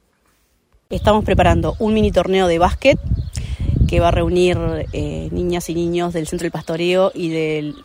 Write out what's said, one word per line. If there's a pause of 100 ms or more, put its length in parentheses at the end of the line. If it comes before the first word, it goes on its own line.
(920)
Estamos
preparando
un
mini
torneo
de
básquet (920)
que
va
a
reunir, (340)
eh,
niñas
y
niños
del
Centro
del
Pastoreo
y
del, (120)